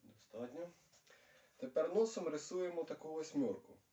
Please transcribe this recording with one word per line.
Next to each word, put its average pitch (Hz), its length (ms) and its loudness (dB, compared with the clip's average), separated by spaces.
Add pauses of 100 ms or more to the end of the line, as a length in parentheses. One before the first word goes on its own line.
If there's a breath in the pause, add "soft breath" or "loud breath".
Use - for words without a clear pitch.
достатньо. 123 720 -10 (840 loud breath)
Тепер 175 380 2
носом 208 340 4
рисуємо 170 560 -2
таку - 280 -8
восьмерку. 180 640 -2 (160)